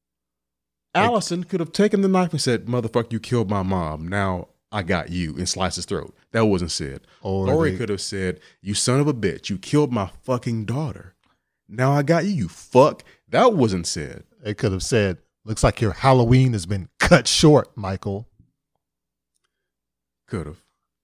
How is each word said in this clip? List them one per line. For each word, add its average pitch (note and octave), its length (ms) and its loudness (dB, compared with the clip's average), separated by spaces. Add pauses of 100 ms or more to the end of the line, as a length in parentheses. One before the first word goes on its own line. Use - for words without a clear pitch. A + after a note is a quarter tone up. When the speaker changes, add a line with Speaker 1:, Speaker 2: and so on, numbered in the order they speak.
(960)
Speaker 1:
It D#3+ 40 0
Speaker 2:
Allison F#3+ 460 0
could F#3 160 -4
have D#3+ 120 -6
taken G#3 280 2
the G3 80 2
knife F#3 240 2
and D3 80 -2
said, A2 260 0
"Motherfucker, A#2 460 -2
you A2+ 80 -4
killed A2+ 300 -2
my G2+ 120 0
mom. E2 460 -2
Now F#2+ 400 -2 (240)
I G#2 100 -4
got F2 280 -2
you," F2 260 -4
and F2 100 -4
sliced F#2 300 -4
his F2 80 -10
throat. D2 320 -8 (160)
That A2+ 140 2
wasn't F2+ 240 0
said. C#2 320 -8 (180)
Speaker 1:
Or F#2+ 260 -4
Speaker 2:
Laurie D3+ 260 2
Speaker 1:
they F#2 40 -6
Speaker 2:
could G#2+ 140 -6
have G2 100 -4
said, F#2 400 -6 (220)
"You G2 100 -6
son B2 280 0
of C#3+ 60 0
a D3+ 60 2
bitch, G#2 380 -4
you G2 80 -4
killed C#3+ 340 0
my G2+ 180 -2 (120)
fucking A#2+ 420 -4
daughter. A#2+ 500 -8 (540)
Now B2+ 240 0
I C#3+ 100 2
got D#3+ 220 2
you, G3+ 60 0
you B2+ 180 -2
fuck." - 560 2 (240)
That A#3 240 4
wasn't G#2+ 340 2
said. C2 380 -8 (180)
Speaker 1:
They G#2+ 120 -6
could G2+ 180 0
have F#2 100 -4
said, G2+ 360 0 (260)
"Looks G#2+ 180 -6
like A#2 200 2
your G#2+ 100 0
Halloween B2+ 640 4
has G2 100 -4
been F#2+ 240 -6 (100)
cut C3+ 300 4
short, - 480 4
Michael." G2 500 -6 (2000)
Speaker 2:
Could F2 200 -8
have. D2+ 160 -16 (420)